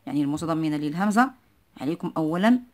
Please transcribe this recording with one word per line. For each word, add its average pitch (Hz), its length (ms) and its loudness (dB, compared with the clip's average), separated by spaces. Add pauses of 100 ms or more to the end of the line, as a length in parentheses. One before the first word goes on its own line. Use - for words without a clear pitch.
يعني، 143 160 0
المتضمنة 156 540 -2
للهمزة، 190 540 0 (500)
عليكم 147 360 -4
أولًا 185 440 2 (140)